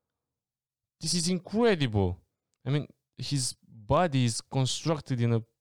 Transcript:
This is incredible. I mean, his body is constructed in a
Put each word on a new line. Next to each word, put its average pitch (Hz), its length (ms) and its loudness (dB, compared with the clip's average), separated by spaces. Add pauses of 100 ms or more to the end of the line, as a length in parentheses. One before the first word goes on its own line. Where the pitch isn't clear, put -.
(1000)
This 160 140 -2
is 170 140 -2
incredible. 156 880 0 (480)
I 127 40 -2
mean, 143 180 -2 (280)
his 127 460 -4
body 135 640 0
is 117 160 0
constructed 135 800 -2
in 117 140 2
a 113 80 0 (180)